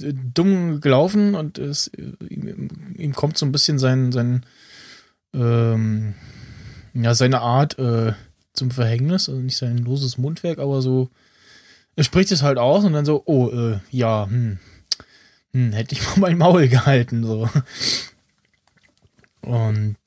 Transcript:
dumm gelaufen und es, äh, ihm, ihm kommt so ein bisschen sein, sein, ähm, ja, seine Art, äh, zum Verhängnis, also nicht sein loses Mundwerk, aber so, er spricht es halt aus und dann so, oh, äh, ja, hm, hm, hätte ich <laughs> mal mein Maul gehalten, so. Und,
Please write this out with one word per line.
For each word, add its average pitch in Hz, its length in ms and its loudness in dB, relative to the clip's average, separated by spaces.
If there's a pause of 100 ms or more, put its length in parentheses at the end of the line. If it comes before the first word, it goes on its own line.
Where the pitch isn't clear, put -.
(340)
dumm 175 480 2
gelaufen 196 540 4
und 156 240 -8
es, 143 300 -6
äh, - 240 -14 (160)
ihm, - 680 -10
ihm 151 160 -6
kommt 151 240 -4
so - 80 -2
ein 135 60 0
bisschen 147 260 0
sein, 131 340 2
sein, 123 340 0 (880)
ähm, 113 800 0 (800)
ja, 117 200 2
seine 123 280 2
Art, 127 360 0
äh, 117 360 0 (400)
zum 127 180 -4
Verhängnis, 127 580 0
also 131 120 -8
nicht 127 160 -6
sein 120 200 -4
loses 123 400 -4
Mundwerk, 156 420 -4
aber 139 220 -2
so, 127 280 0 (840)
er 151 80 2
spricht 185 280 2
es 165 100 0
halt 139 160 2
aus 147 280 4
und 170 80 2
dann 147 120 0
so, 147 200 2
oh, 127 240 2
äh, 117 300 -2 (120)
ja, 113 380 0
hm, 110 300 -2 (920)
hm, 123 220 0
hätte 113 200 -6
ich - 80 -8
<laughs> - 140 -6
mal 196 40 6 (120)
mein 170 60 2
Maul 175 300 6
gehalten, 123 560 2
so. 110 240 -2 (1900)
Und, 107 640 -2